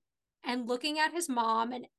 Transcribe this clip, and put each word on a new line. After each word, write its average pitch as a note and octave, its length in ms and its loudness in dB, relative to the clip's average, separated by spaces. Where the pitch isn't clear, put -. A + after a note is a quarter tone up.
and A#3+ 240 -2
looking D4+ 320 0
at D#4 140 2
his E4 160 -2
mom, A#3 420 2
and B3 160 -10